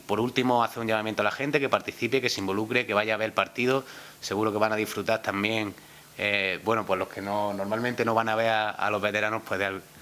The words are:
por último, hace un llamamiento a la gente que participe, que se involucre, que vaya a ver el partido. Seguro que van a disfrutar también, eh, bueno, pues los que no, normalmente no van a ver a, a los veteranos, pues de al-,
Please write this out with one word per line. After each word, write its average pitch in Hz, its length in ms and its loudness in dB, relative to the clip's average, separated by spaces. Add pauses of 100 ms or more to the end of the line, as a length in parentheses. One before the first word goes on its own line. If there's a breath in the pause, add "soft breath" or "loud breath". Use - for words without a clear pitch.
por 104 140 0
último, 123 440 2
hace 113 180 -2
un 113 60 -2
llamamiento 110 340 0
a 104 40 2
la 104 60 2
gente 143 300 0
que 131 80 0
participe, 117 500 0
que 123 100 0
se - 120 -2
involucre, 110 440 0
que 101 80 -2
vaya 107 200 2
a 107 40 2
ver 107 100 0
el 104 60 -8
partido. 127 520 2 (340 loud breath)
Seguro 107 320 0
que 101 60 -2
van 107 160 4
a - 20 0
disfrutar 107 460 0
también, 104 520 -2 (440 loud breath)
eh, 98 480 0
bueno, 107 200 2
pues 92 140 2
los 92 80 -2
que - 140 -10
no, 101 320 -2
normalmente 113 500 -2
no 113 100 2
van 113 140 2
a 110 80 0
ver 113 140 2
a, 110 200 2
a 101 220 -2
los 104 100 0
veteranos, 107 460 0
pues 98 120 -2
de 98 60 0
al-, 95 160 -2 (200 loud breath)